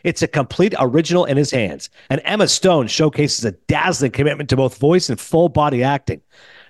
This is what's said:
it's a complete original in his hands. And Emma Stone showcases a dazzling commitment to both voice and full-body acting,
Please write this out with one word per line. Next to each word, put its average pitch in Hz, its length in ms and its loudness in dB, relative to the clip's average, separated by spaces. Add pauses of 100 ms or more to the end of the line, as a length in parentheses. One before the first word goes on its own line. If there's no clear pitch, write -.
it's - 200 -2
a 165 40 0
complete 175 540 0
original 156 460 2
in 139 100 0
his 143 140 2
hands. 104 400 -4 (180)
And 139 160 -2
Emma 208 240 0
Stone 165 380 2
showcases 147 580 0
a 107 80 -2
dazzling 147 600 -2
commitment 143 360 -2
to 127 80 0
both 131 220 0
voice 160 320 2
and 113 100 -6
full-body 147 640 0
acting, 135 380 -4 (460)